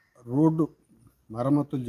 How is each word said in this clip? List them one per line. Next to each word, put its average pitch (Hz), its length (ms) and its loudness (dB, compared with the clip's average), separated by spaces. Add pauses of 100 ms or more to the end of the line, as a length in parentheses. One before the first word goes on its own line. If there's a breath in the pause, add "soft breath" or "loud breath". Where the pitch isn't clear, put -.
(260)
రోడ్డు 156 400 2 (680)
మరమ్మతులు 139 540 -2